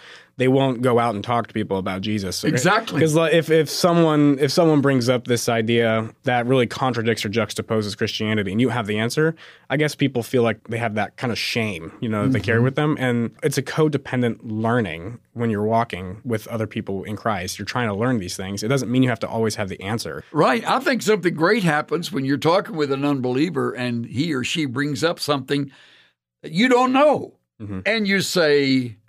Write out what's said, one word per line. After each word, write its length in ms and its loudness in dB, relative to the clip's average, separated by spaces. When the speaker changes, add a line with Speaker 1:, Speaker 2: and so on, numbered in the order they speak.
Speaker 1:
they 100 2
won't 340 2
go 160 4
out 160 2
and 100 -6
talk 220 0
to 80 -18
people 240 -2
about 240 -4
Jesus. 420 -4
Speaker 2:
Exactly. 560 0
Speaker 1:
'Cause, 140 2
like, 200 2
if, 180 2
if 180 4
someone, 680 4
if 120 2
someone 300 4
brings 260 2
up 200 2
this 200 0
idea 640 2
that 240 0
really 180 4
contradicts 580 -2
or 60 -4
juxtaposes 680 -2
Christianity 560 -2
and 80 -2
you 100 2
have 180 -2
the 100 -2
answer, 380 0
I 80 0
guess 160 0
people 300 0
feel 180 0
like 280 0
they 100 -4
have 160 -2
that 220 -4
kind 140 -4
of 60 -4
shame, 540 -4
you 80 -4
know, 140 0
that 100 2
they 60 0
carry 180 0
Speaker 2:
Mm-hmm. 80 4
Speaker 1:
with 100 -2
them. 240 0
And 300 0
it's 160 -2
a 20 0
codependent 800 0
learning 800 -2
when 180 -2
you're 160 -2
walking 580 -2
with 220 -4
other 180 -4
people 380 -6
in 120 -8
Christ. 440 -4
You're 80 -8
trying 220 -2
to 40 -4
learn 240 0
these 180 -6
things. 280 -6
It 60 -2
doesn't 200 0
mean 140 4
you 60 4
have 100 -2
to 100 -6
always 260 0
have 140 -6
the 140 -10
answer. 480 -6
Speaker 2:
Right. 360 2
I 120 0
think 240 -2
something 320 2
great 280 2
happens 480 0
when 140 -4
you're 120 0
talking 380 2
with 160 0
an 140 0
unbeliever 680 0
and 340 -4
he 260 -2
or 100 -2
she 220 -2
brings 380 -4
up 160 -2
something 500 -2
that 120 -12
you 160 2
don't 220 4
know. 440 2
Speaker 1:
Mm-hmm. 240 -8
Speaker 2:
And 220 0
you 140 2
say, 760 2